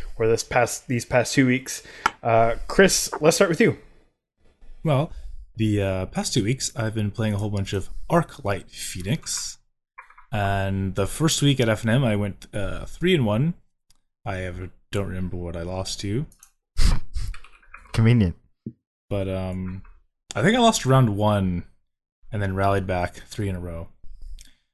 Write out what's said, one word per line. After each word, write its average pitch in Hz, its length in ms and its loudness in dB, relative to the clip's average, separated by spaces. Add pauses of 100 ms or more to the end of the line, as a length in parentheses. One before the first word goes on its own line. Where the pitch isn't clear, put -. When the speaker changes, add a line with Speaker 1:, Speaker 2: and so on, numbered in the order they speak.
(160)
Speaker 1:
or 113 100 0
this 113 160 2
past, - 460 0
these 120 160 -2
past - 300 0
two 135 120 6
weeks. 127 360 -2 (400)
Uh, 117 320 4 (120)
Chris, - 440 4 (100)
let's 156 160 4
start 202 140 4
with - 100 0
you. 190 160 4 (1040)
Speaker 2:
Well, 147 300 0 (420)
the, 107 280 0
uh, 95 240 -2
past 208 260 -6
two 110 120 0
weeks, 127 300 -4
I've 110 200 -4
been 107 160 -2
playing 107 240 -2
a - 20 -2
whole 104 140 -4
bunch 101 240 -4
of 95 160 -4 (200)
Arclight 104 600 -2
Phoenix. - 880 -8 (760)
And 98 600 -2
the 98 120 0
first - 360 -2
week 143 180 4
at 117 80 2
F 110 160 0
N 110 60 0
M, 135 140 4
I 110 120 2
went, 101 380 -6
uh, 95 320 -4
three 180 280 0
and 135 120 4
one. 120 260 2 (720)
I 101 120 -6
have, 90 340 -8 (200)
don't 98 180 -2
remember 92 280 -4
what 85 200 -6
I 85 60 -6
lost 92 380 -6
to. 107 240 -4 (1700)
Speaker 3:
Convenient. 113 440 4 (720)
Speaker 2:
But, 98 180 -2
um, 92 540 -6 (520)
I - 60 -2
think 196 160 4
I 254 40 4
lost 226 260 4
round 127 320 6
one 98 460 2 (680)
and 104 100 -4
then 95 140 -2
rallied 98 320 2
back 90 400 -4
three 104 200 -6
in 95 60 -4
a 90 60 -8
row. 85 280 -10 (840)